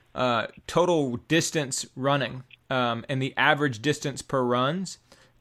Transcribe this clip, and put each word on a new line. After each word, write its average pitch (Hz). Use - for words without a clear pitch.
uh, 120
total 165
distance 156
running, 131
um, 120
and 131
the 131
average 139
distance 143
per 131
runs, 131